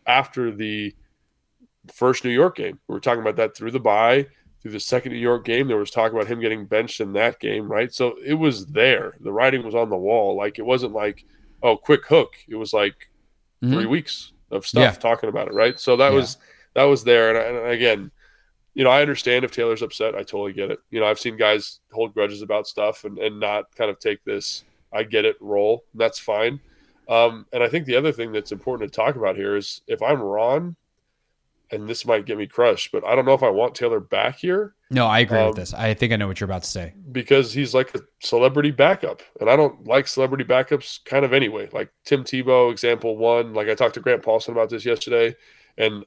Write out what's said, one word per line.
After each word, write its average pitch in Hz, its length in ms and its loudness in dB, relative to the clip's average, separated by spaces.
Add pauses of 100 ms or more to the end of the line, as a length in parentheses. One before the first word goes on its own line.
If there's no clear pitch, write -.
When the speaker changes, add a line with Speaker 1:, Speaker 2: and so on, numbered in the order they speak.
Speaker 1:
after 123 460 0
the 104 420 -6 (1000)
first 127 320 0
New 127 60 -2
York 151 280 2
game. 101 200 -6 (100)
We 113 60 -8
were 107 60 -6
talking 120 220 0
about 107 160 0
that 113 200 0
through 113 140 -8
the 127 80 -2
bye, 117 480 4 (340)
through 113 80 -14
the 107 100 -10
second 123 340 -4
New 120 40 -8
York 120 280 0
game. 120 220 0
There 113 100 0
was 104 120 -2
talk 113 220 0
about 107 160 -2
him 117 120 -4
getting 110 260 -2
benched 110 360 -2
in 98 120 -6
that 113 260 0
game, 107 280 -6
right? 107 240 -2
So 123 320 -2
it 143 120 -2
was 131 320 -2
there. 110 540 2
The 110 100 -8
writing 123 320 2
was 113 100 -10
on 117 160 0
the 98 80 -2
wall. 98 400 0
Like, 104 220 -6
it 110 60 -8
wasn't 123 280 -2
like, 107 320 -6 (380)
"Oh, 117 120 4
quick - 300 2
hook." 151 300 4 (120)
It 110 100 -10
was, 110 140 -8
like, 101 380 -2 (540)
Speaker 2:
Mm-hmm. 123 100 0
Speaker 1:
three 113 140 0
weeks - 440 -6 (200)
of 95 160 -6
stuff 123 260 2
Speaker 2:
Yeah. - 60 -12
Speaker 1:
talking 117 280 0
about 104 200 -4
it, 95 80 -8
right? 117 240 2
So 123 180 2
that 139 140 6
Speaker 2:
Yeah. 135 60 4
Speaker 1:
was, 123 200 -2 (380)
that 131 80 4
was 139 200 4
there. 113 320 6
And, 117 220 -2
and 117 140 -6
again, 113 400 0 (640)
you 135 80 0
know, 127 80 6
I 139 100 6
understand 127 420 0
if 120 80 -4
Taylor's 117 300 -2
upset. 110 320 -4
I 98 60 -6
totally 101 340 -8
get 98 160 -6
it. - 100 -6 (120)
You 113 80 -4
know, 107 80 2
I've 107 120 0
seen 113 160 -8
guys 107 440 0 (120)
hold 113 220 -4
grudges 104 300 -2
about 104 240 -2
stuff 107 360 -4
and, 101 140 -12
and 104 220 -6
not 104 360 -6
kind 110 140 -4
of 98 100 -10
take 107 240 -4
this, - 400 -8 (300)
"I 107 100 -2
get 110 220 0
it" 107 160 2
role. 104 420 0 (100)
That's 113 260 -2
fine. 117 420 -2 (480)
Um, 113 420 2
and 123 100 -2
I 120 60 2
think 147 180 -4
the 127 120 0
other 147 160 0
thing 117 180 -8
that's 107 220 -6
important 110 380 -8
to - 40 -16
talk 127 220 0
about 98 180 -2
here 101 220 -4
is - 300 -10
if 110 140 -4
I'm 131 200 0
Ron, 123 560 -2 (920)
and 104 160 -10
this 117 180 -8
might 110 200 2
get 107 120 -6
me 104 100 -6
crushed, 117 440 0
but 98 140 -4
I 110 100 2
don't 127 100 2
know 139 80 6
if 131 100 2
I 117 60 4
want 110 260 0
Taylor 117 240 -2
back 110 400 -2
here. 190 340 -4 (180)
Speaker 2:
No, 123 140 0
I 110 140 2
agree 117 200 2
with 110 100 4
Speaker 1:
Um, 110 40 -4
Speaker 2:
this. 92 200 -10
I 110 200 -2
think 117 200 -2
I - 20 0
know 104 120 -2
what 92 120 -8
you're 104 100 -6
about 90 140 -6
to - 60 -8
say. 85 240 -10 (180)
Speaker 1:
Because 127 420 2
he's 131 220 -2
like 127 200 2
a 180 40 -6 (220)
celebrity 135 500 2
backup, 143 500 2 (180)
and 110 100 0
I 131 60 6
don't 147 320 2
like 135 200 2
celebrity 131 360 -2
backups 127 640 0
kind 139 180 2
of 127 100 0
anyway. 107 380 0
Like - 180 -6 (160)
Tim 135 180 0
Tebow, 127 480 2
example 113 460 -2
one. 117 360 0
Like, 107 140 -2
I 110 80 0
talked 117 200 0
to 120 40 -8
Grant 123 240 0
Paulson 113 300 -2
about 113 160 0
this 110 160 -8
yesterday, 117 500 0 (420)
and 104 300 -2